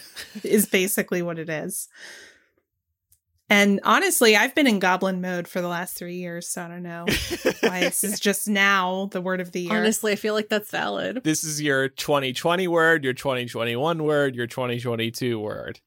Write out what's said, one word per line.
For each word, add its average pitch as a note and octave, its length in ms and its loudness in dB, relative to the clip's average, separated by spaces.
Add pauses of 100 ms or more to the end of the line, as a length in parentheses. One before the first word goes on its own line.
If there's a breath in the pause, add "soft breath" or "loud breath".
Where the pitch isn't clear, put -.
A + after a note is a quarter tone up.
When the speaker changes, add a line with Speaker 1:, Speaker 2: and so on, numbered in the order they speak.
(420 loud breath)
Speaker 1:
is G#3 240 2
basically F#3 560 0
what E3+ 160 -4
it D#3+ 100 -8
is. D#3+ 380 -6 (1600 loud breath)
And G3+ 360 6
honestly, B3 520 6
I've A#3 200 2
been D4 100 6
in G#3 140 4
goblin F#3 400 2
mode F3+ 260 -4
for - 140 -6
the F3 80 -4
last F3 280 -6
three F3 200 -10
years, F3 320 -10
so - 140 -8
I E3+ 60 -12
don't F3 140 -12
know E3+ 220 -10
Speaker 2:
<laughs> - 560 -2
Speaker 1:
why F#3 200 0
this - 220 0
is G3+ 160 -4
just G3+ 300 -2
now G3 640 2
the F#3 80 -4
word F#3 200 -2
of F3+ 120 -10
the F#3 80 -4
year. F3+ 180 -2
Speaker 3:
Honestly, G#3+ 340 2
I G3 40 2
feel G#3+ 180 -2
like G#3+ 140 -2
that's G#3 240 -2
valid. G3 500 -4
Speaker 2:
This D#3 220 0
is D3 180 -6
your C3+ 280 2
twenty C#3 420 0
twenty F3 340 0
word, E3 380 4
your C3 80 0
twenty B2 340 -2
twenty-one B2 560 -2
word, C#3+ 320 2
your A#2+ 140 -2
twenty B2 320 -4
twenty-two A#2 580 -2
word. G#2 480 -8